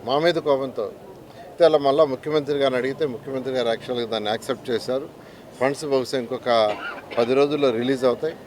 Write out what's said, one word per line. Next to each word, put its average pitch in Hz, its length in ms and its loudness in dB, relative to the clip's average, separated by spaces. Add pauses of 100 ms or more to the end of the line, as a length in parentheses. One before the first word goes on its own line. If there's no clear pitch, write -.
మా 131 140 0
మీద 165 160 4
కోపంతో. 135 500 0
అయితే - 800 -4
అలా 156 140 6
మళ్ళా 143 260 4
ముఖ్యమంత్రి 143 540 -2
గారిని 131 180 2
అడిగితే, 135 300 -2
ముఖ్యమంత్రి 131 480 -6
గారు 120 140 0
యాక్చువల్గా 117 380 -4
దాన్ని 107 240 -4
యాక్సెప్ట్ 113 400 -6
చేశారు. 127 380 -4 (520)
ఫండ్స్ 139 240 0
బహుశా 135 340 0
ఇంకొక 117 580 2 (420)
పది 120 160 2
రోజుల్లో 143 360 4
రిలీజ్ 123 340 0
అవుతాయి. 151 320 0 (100)